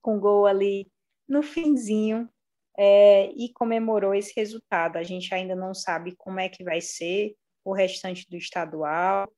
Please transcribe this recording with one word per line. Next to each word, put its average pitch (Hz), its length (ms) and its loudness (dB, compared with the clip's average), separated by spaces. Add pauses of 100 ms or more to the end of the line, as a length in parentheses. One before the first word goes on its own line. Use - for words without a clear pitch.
com 214 180 -2
gol 202 280 4
ali 196 440 0 (380)
no 285 140 0
finzinho, 233 880 -2 (480)
é, 202 540 8
e 240 200 -8
comemorou 220 640 0
esse 202 200 -4
resultado. 208 640 -4
A 165 60 -6
gente 180 320 -8
ainda 185 200 -4
não 185 200 -8
sabe 175 420 -8
como 190 240 -10
é 185 80 -4
que 185 160 -16
vai 170 160 -4
ser 190 540 -6 (300)
o 190 100 -4
restante 185 560 -4
do 175 60 -14
estadual 170 1000 -4